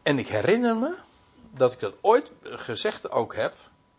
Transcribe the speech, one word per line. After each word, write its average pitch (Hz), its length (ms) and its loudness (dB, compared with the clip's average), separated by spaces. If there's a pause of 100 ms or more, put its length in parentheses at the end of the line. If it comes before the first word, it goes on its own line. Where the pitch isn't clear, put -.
En 143 160 2
ik 107 80 -4
herinner 226 480 2
me 302 220 -2 (600)
dat 123 160 4
ik - 60 -16
dat 101 220 -6
ooit 247 300 4 (120)
gezegd - 680 -6
ook 117 240 -2
heb. 117 200 -2 (440)